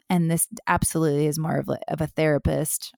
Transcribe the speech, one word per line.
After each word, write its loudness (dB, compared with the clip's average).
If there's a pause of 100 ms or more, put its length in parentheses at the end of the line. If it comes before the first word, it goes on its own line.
And 2
this 0 (180)
absolutely 2
is -2
more -2
of -2
a, -2 (100)
of -4
a 0
therapist, 0